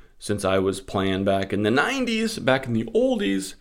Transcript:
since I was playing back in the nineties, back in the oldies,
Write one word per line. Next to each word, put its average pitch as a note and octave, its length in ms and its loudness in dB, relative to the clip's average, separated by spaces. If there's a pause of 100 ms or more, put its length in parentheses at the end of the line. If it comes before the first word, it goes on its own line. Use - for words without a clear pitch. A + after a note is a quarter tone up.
(180)
since G2+ 260 -4
I F#2+ 140 4
was F#2+ 220 0
playing F#2+ 420 -2
back G2 300 0
in G2+ 100 0
the G#2+ 80 2
nineties, A3+ 720 0
back C3 260 0
in A#2+ 60 -4
the A2+ 140 0
oldies, G3+ 760 0